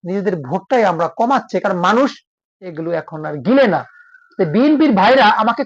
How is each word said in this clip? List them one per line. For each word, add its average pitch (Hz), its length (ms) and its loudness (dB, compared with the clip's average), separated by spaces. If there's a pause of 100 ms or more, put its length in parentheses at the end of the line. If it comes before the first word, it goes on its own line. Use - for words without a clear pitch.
নিজেদের 185 320 -4
ভোটটাই 175 500 -2
আমরা 170 220 -2 (100)
কমাচ্ছি, 233 420 -2
কারণ 190 200 -2
মানুষ 220 300 2 (520)
এগুলো 165 300 -10
এখন 160 340 -8
আর 151 120 -8
গিলে 240 300 2
না। 160 140 0 (580)
তো - 60 0
বিএনপির 269 460 2
ভাইরা 226 360 4
আমাকে 226 380 -2